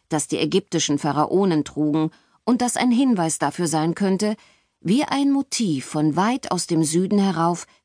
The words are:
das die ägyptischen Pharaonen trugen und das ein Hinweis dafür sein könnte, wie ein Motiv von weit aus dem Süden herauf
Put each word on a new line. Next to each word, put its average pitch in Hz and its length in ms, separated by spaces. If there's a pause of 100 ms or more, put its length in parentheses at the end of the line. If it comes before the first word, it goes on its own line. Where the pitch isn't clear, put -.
das 151 180
die 143 100
ägyptischen 156 600
Pharaonen 151 640
trugen 151 480 (320)
und 247 180
das 247 160
ein 247 140
Hinweis 220 480
dafür 160 280
sein 160 280
könnte, 202 400 (440)
wie 226 240
ein 277 280
Motiv 220 540
von 156 300
weit 226 360
aus 180 160
dem 160 160
Süden 180 360
herauf 170 480 (180)